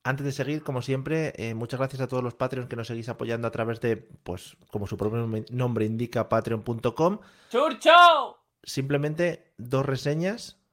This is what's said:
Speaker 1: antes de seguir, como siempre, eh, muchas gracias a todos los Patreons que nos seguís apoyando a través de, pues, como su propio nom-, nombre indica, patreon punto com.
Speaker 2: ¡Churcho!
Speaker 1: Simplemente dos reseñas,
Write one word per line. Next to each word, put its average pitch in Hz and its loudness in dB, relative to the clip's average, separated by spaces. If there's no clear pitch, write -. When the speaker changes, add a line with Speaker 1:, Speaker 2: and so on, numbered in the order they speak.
Speaker 1:
antes 139 -4
de 139 -4
seguir, 143 -4
como 131 -6
siempre, 135 -4
eh, 113 -6
muchas 120 -6
gracias 135 -4
a 127 -2
todos 127 -2
los 120 -4
Patreons 127 -4
que - -10
nos 117 -6
seguís 117 -8
apoyando 117 -4
a 113 -4
través 113 -4
de, 117 0
pues, - -12
como 101 -4
su 104 -6
propio 110 -2
nom-, 110 -6
nombre 123 0
indica, 113 -2
patreon 113 0
punto 113 -2
com. 190 2
Speaker 2:
¡Churcho! 311 6
Speaker 1:
Simplemente 147 -2
dos 131 0
reseñas, 156 -4